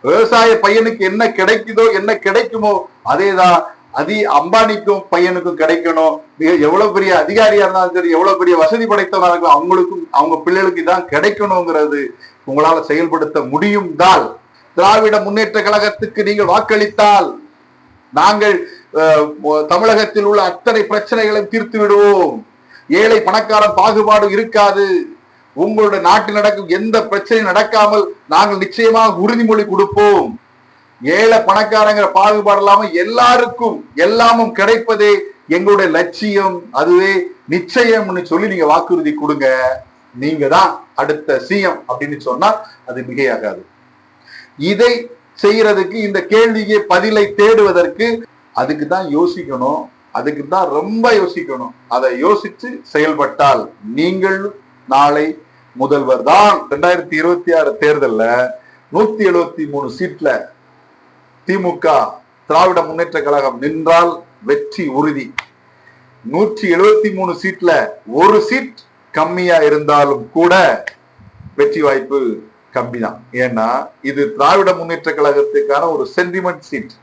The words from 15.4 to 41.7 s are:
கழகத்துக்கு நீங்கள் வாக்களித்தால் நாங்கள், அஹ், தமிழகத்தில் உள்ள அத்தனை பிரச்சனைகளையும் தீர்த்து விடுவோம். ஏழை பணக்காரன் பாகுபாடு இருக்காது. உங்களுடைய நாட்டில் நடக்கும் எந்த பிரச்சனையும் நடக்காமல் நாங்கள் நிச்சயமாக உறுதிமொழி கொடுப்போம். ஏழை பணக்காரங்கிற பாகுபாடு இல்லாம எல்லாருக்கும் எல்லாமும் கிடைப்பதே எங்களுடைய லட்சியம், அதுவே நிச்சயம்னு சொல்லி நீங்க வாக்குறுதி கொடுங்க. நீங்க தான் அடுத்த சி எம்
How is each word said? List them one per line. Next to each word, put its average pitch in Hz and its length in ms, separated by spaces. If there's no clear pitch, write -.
கழகத்துக்கு 208 640
நீங்கள் 202 280
வாக்களித்தால் 208 800
நாங்கள், 202 420
அஹ், 156 320
தமிழகத்தில் 208 600
உள்ள 208 160
அத்தனை 208 400
பிரச்சனைகளையும் 208 680
தீர்த்து 220 300
விடுவோம். 202 560
ஏழை 214 320
பணக்காரன் 214 560
பாகுபாடு 208 540
இருக்காது. 202 540
உங்களுடைய 202 460
நாட்டில் 208 360
நடக்கும் 202 340
எந்த 214 300
பிரச்சனையும் 202 480
நடக்காமல் 208 540
நாங்கள் 196 340
நிச்சயமாக 226 600
உறுதிமொழி 214 440
கொடுப்போம். 202 640
ஏழை 208 380
பணக்காரங்கிற 214 720
பாகுபாடு 202 500
இல்லாம 202 320
எல்லாருக்கும் 233 840
எல்லாமும் 233 580
கிடைப்பதே 208 560
எங்களுடைய 190 420
லட்சியம், 185 680
அதுவே 175 400
நிச்சயம்னு 190 720
சொல்லி 175 240
நீங்க 180 180
வாக்குறுதி 156 480
கொடுங்க. 147 340
நீங்க 143 320
தான் 170 240
அடுத்த 151 440
சி 196 220
எம் 185 240